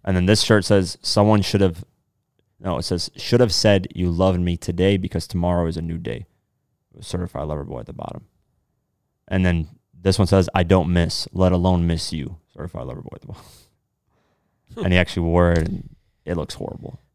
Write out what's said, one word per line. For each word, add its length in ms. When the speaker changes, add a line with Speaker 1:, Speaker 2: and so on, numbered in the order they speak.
Speaker 1:
And 120
then 100
this 180
shirt 220
says, 360
"Someone 400
should 200
have," 220
no, 180
it 60
says, 320
"Should 240
have 140
said 420
you 160
loved 280
me 180
today 400
because 300
tomorrow 400
is 100
a 40
new 160
day." 280
With 120
Certified 420
Lover 160
Boy 160
at 60
the 80
bottom. 320
And 180
then 240
this 260
one 80
says, 260
"I 100
don't 280
miss, 400
let 200
alone 360
miss 240
you." 260
Certified 340
Lover 140
Boy 140
at 60
the 60
bottom. 160
Speaker 2:
Hmm. 100
Speaker 1:
And 80
he 60
actually 280
wore 260
it, 140
and 280
it 100
looks 200
horrible. 440